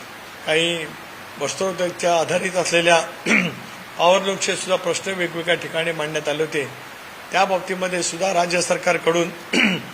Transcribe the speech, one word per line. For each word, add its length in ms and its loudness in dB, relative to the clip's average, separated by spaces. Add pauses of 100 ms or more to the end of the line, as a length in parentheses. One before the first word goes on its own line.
(460)
काही 400 2 (540)
वस्त्रोद्योगाच्या 800 0
आधारित 320 0
असलेल्या 500 4 (240)
<clears throat> 240 2 (480)
पॉवर 240 6
लूमचे 340 -2
सुद्धा 200 0
प्रश्न 360 -2
वेगवेगळ्या 440 0
ठिकाणी 360 -2
मांडण्यात 380 -2
आले 140 0
होते, 260 -2 (600)
त्या 140 4
बाबतीमध्ये 580 -2
सुद्धा 300 -2
राज्य 280 2
सरकारकडून 680 2
<clears throat> 480 2 (160)